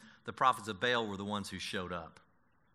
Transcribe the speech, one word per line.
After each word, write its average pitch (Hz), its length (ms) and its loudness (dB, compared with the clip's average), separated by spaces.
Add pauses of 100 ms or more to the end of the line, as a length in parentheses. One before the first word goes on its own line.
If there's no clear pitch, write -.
(240)
the 113 80 -6
prophets 123 360 4
of 98 120 -4
Baal 123 260 4
were 98 100 -4
the 101 80 -4
ones 101 240 -2
who 92 100 -6
showed 90 340 -4
up. 82 280 -8 (540)